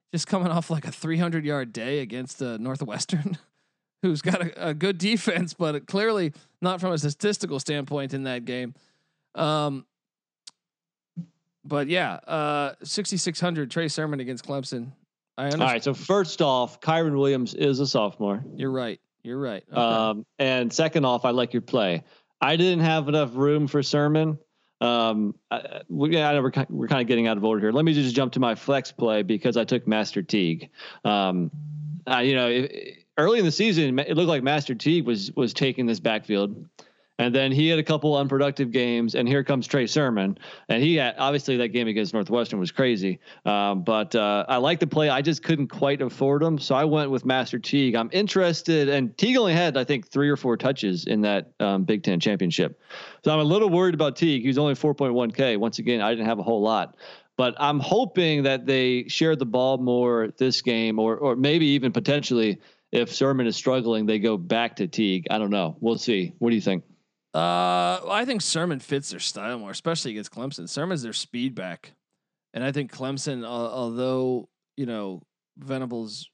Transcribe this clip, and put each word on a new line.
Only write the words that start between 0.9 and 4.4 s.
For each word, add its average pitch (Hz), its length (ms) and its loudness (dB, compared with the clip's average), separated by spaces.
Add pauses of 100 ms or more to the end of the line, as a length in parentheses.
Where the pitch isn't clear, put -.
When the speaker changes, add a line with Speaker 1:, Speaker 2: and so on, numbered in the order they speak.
Speaker 1:
three 165 260 -4
hundred 165 280 0
yard 135 280 -4
day 127 260 -4
against, 127 420 -8
uh, 120 160 -6
Northwestern, 143 800 -4 (320)
<laughs> - 320 -20
who's 160 200 0
got 185 200 0